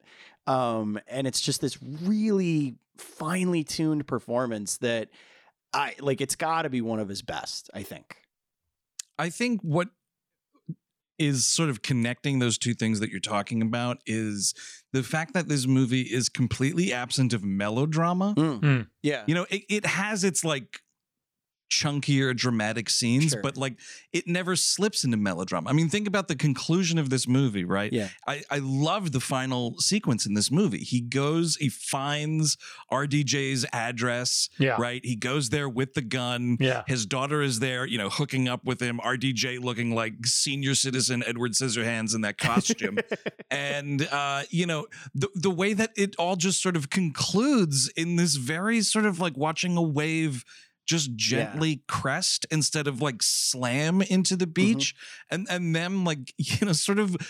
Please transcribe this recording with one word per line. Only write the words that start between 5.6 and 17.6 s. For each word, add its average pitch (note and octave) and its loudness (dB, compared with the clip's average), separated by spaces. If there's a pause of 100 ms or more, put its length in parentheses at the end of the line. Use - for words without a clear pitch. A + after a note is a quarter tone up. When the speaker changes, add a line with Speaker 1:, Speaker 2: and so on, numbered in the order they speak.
Speaker 1:
I, C3+ -2
like, C3+ 0
it's C3 -2
gotta D#3+ 0
be C3 0
one A2+ -2
of G2+ -4
his G2 -8
best, - -10
I - -10
think. - -16 (1000)
Speaker 2:
I E3 -2
think A#3+ 0
what E3+ 2 (1300)
is C#3+ 2
sort E3 2
of A#2 -4
connecting B2+ 0
those A#2+ 2
two A#2+ 0
things A2 0
that G#2+ -2
you're G2 -8
talking G#2 -2
about A#2+ -2
is G#2+ -2 (400)
the C3 2
fact D#3+ -4
that E3+ -2
this C3+ 0
movie C3 4
is A#2+ 0
completely C3+ 0
absent B2 0
of G#2 -2
melodrama. D#3 0